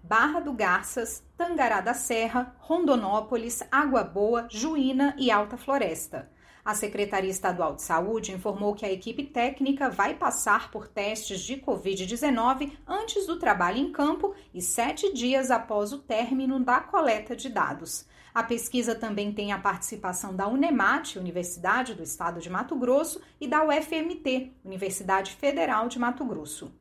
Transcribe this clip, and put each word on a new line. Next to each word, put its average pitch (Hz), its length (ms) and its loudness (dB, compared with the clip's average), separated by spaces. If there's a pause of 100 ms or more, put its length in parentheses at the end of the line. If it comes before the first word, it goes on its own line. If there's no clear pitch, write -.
Barra 285 380 4
do 294 140 -4
Garças, 214 680 0 (140)
Tangará 277 460 2
da 226 120 0
Serra, 240 640 0
Rondonópolis, 233 1080 0
Água 262 360 4
Boa, 220 440 0
Juína 269 680 2
e 262 140 2
Alta 208 260 2
Floresta. 190 720 -2 (340)
A 214 80 0
Secretaria 202 560 -2
Estadual 180 460 0
de - 60 -14
Saúde 196 500 0
informou 202 420 -2
que 208 120 -6
a 196 60 -2
equipe 226 340 -6
técnica 262 640 0
vai 233 240 2
passar - 580 2
por 208 160 -10
testes 208 540 -4
de 262 160 -6
covid 190 480 -2
dezenove 262 640 2 (160)
antes 403 400 -2
do 330 100 -2
trabalho 202 420 2
em - 120 -2
campo 339 420 0 (200)
e 180 80 -8
sete 294 500 0
dias 254 400 2
após 214 400 0
o 285 60 -8
término 262 640 0
da 254 180 4
coleta 247 560 0
de 262 140 -10
dados. 165 560 -4 (280)
A - 80 0
pesquisa 233 540 -2
também 208 380 -4
tem 208 180 -4
a 196 80 -2
participação 190 720 -4
da 196 140 -2
unemat, 262 680 2
Universidade 180 800 -2
do - 60 -12
Estado 170 380 -6
de 170 100 -12
Mato 254 280 -4
Grosso, 262 420 2 (220)
e 294 40 -8
da 302 160 4
U 311 80 4
F 302 240 0
M 330 220 -2
T, 262 380 -2 (100)
Universidade 190 680 -2
Federal 277 560 2
de 240 100 -6
Mato 247 240 -2
Grosso. 156 580 -8